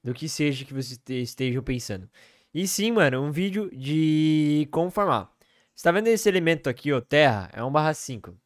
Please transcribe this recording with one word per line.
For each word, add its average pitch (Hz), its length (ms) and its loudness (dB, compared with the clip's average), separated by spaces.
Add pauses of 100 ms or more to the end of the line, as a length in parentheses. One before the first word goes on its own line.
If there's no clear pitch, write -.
do 123 120 -6
que 156 120 -10
seja 139 380 -2
que - 80 -16
vocês 127 240 -8
te-, 127 240 -8
estejam 127 400 -4
pensando. 113 480 -8 (420)
E 185 160 -2
sim, 214 240 0
mano, 139 300 4
um 147 100 -4
vídeo 190 380 -4
de 156 1000 2
como 170 180 0
farmar. 170 420 0 (440)
Você - 80 -20
tá 170 80 4
vendo 214 160 2
esse 214 200 4
elemento 165 440 2
aqui, 143 200 -4
ó, 131 80 2
terra? 123 540 2
É 117 100 -8
um 131 80 -4
barra 151 220 2
cinco. 107 420 -12 (100)